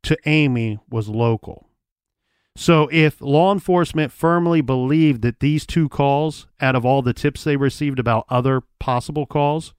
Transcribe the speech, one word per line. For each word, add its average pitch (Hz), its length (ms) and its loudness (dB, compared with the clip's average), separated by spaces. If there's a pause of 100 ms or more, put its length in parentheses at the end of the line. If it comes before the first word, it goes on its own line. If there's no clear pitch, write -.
to 156 120 0 (100)
Amy 127 540 0 (100)
was 110 200 -4
local. 113 580 -2 (880)
So 156 360 2
if 156 280 2
law 156 320 2
enforcement 170 600 0
firmly 170 500 2
believed 131 640 0
that 120 160 -2
these 147 260 0
two 156 240 0
calls, 147 580 -2 (140)
out 131 140 2
of 120 100 0
all 135 160 2
the 123 120 0
tips - 300 -4
they 143 140 0
received 139 420 -2
about 117 300 0
other 127 320 0 (180)
possible 139 460 -4
calls 147 540 -4